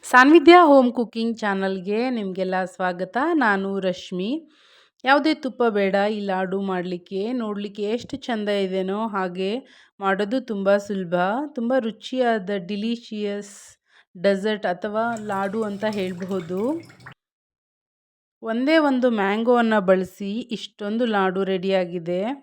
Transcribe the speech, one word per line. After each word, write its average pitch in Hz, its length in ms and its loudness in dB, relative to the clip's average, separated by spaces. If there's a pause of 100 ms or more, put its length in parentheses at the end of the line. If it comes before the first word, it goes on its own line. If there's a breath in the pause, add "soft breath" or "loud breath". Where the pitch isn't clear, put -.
(120)
ಸಾನ್ವಿಧ್ಯ 294 520 10
ಹೋಮ್ 277 280 8
ಕುಕಿಂಗ್ 226 460 -4
ಚಾನಲ್‌ಗೆ 196 640 -2 (100)
ನಿಮ್ಗೆಲ್ಲ 185 560 -4
ಸ್ವಾಗತ. 180 520 -6 (200)
ನಾನು 196 320 0 (100)
ರಶ್ಮಿ. 185 520 -4 (720 soft breath)
ಯಾವುದೇ 285 320 2
ತುಪ್ಪ 262 340 -6
ಬೇಡ 196 260 0 (160)
ಈ 214 100 -6
ಲಾಡು 190 400 -4
ಮಾಡ್ಲಿಕ್ಕೆ. 185 600 -6 (120)
ನೋಡ್ಲಿಕ್ಕೆ 208 560 -6
ಎಷ್ಟು 233 280 -6
ಚಂದ 214 320 -6 (100)
ಇದೆನೋ 190 480 -2
ಹಾಗೆ 190 440 -4 (480 soft breath)
ಮಾಡೋದು 202 420 -2
ತುಂಬ 196 360 0
ಸುಲಭ. 190 380 -4 (360)
ತುಂಬ 233 280 -4
ರುಚಿಯಾದ 220 840 -2
ಡಿಲಿಷಿಯಸ್ 208 920 -8 (600 soft breath)
ಡೆಸರ್ಟ್ 202 520 0
ಅಥವಾ 208 380 -2 (200)
ಲಾಡು 202 380 -4
ಅಂತ 202 300 -6
ಹೇಳ್ಬಹುದು. 185 680 -6 (1800)
ಒಂದೇ 247 360 2
ಒಂದು 262 320 2
ಮ್ಯಾಂಗೋವನ್ನು 220 720 2
ಬಳಸಿ 190 460 0 (200)
ಇಷ್ಟೊಂದು 214 540 -6
ಲಾಡು 196 380 0
ರೆಡಿಯಾಗಿದೆ. 180 760 -2 (220)